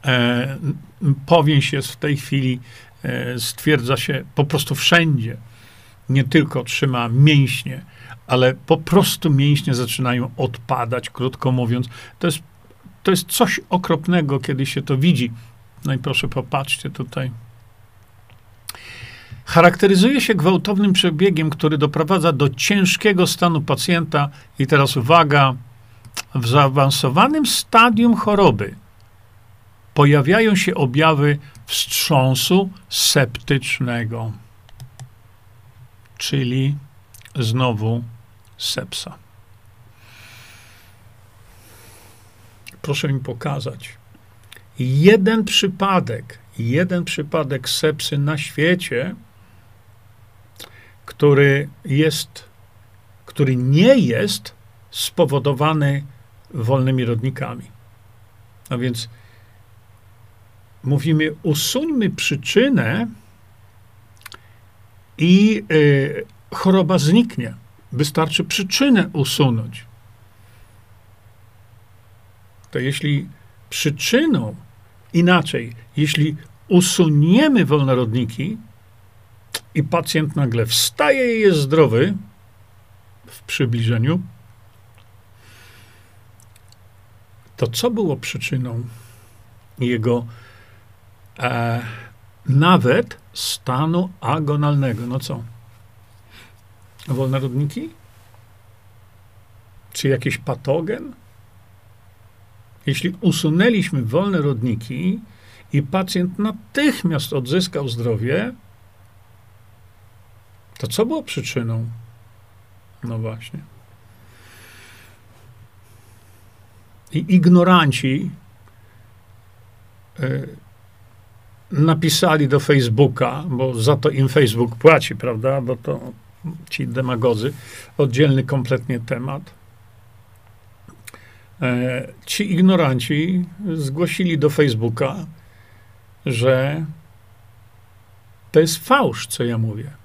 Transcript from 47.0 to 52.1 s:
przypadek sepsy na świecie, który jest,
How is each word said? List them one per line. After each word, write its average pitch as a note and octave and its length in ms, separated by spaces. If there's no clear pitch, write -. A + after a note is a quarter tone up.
przypadek D3 640
sepsy D3+ 480
na D3 200
świecie, D3+ 800
który C#3+ 640
jest, D3+ 600